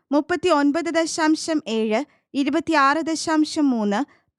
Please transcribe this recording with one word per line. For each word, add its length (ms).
മുപ്പത്തിയൊൻപത് 760
ദശാംശം 840
ഏഴ്, 380
ഇരുപത്തിയാറ് 680
ദശാംശം 680
മൂന്ന്, 680